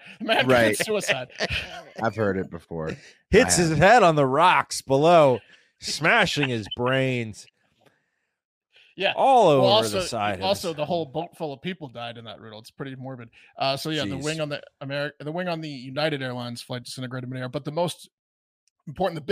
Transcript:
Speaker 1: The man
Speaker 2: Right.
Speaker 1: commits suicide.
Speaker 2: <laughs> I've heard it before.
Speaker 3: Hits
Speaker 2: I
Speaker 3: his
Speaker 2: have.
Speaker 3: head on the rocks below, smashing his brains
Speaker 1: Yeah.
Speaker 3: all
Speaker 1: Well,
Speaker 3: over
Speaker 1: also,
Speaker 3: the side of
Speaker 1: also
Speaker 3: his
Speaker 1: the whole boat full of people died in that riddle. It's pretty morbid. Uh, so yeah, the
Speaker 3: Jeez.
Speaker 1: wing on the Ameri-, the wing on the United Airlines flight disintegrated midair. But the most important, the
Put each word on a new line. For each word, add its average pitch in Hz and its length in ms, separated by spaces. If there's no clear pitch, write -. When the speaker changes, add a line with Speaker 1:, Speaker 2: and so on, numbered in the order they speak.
Speaker 1:
The 220 60
man 220 220
Speaker 2:
Right. 123 160
Speaker 1:
commits 107 220
suicide. 156 460
Speaker 2:
<laughs> - 360
I've 110 140
heard 101 220
it 92 120
before. 82 460
Speaker 3:
Hits - 300
Speaker 2:
I - 40
Speaker 3:
his 160 80
Speaker 2:
have. 156 80
Speaker 3:
head 208 240
on 165 120
the 147 100
rocks 147 560
below, 143 580
smashing 165 680
his 113 160
brains 123 680
Speaker 1:
Yeah. 190 200
Speaker 3:
all 240 320
Speaker 1:
Well, 147 180
Speaker 3:
over - 0
Speaker 1:
also, 147 360
Speaker 3:
the 175 60
side 104 320
of 95 60
Speaker 1:
also 196 240
Speaker 3:
his 156 80
Speaker 1:
the 151 80
whole 170 200
boat 156 320
full 156 140
of 131 100
people 175 280
died 117 280
in 117 80
that - 140
riddle. 110 200
It's 113 120
pretty 135 240
morbid. 127 340
Uh, 135 180
so 147 140
yeah, 151 140
the 98 140
Speaker 3:
Jeez. 139 60
Speaker 1:
wing 156 180
on 151 80
the 143 120
Ameri-, 143 380
the 147 120
wing 180 180
on 165 120
the 156 80
United 139 520
Airlines 123 400
flight 123 220
disintegrated 127 460
midair. 127 200
But 139 160
the 151 60
most 170 380
important, 175 260
the 156 80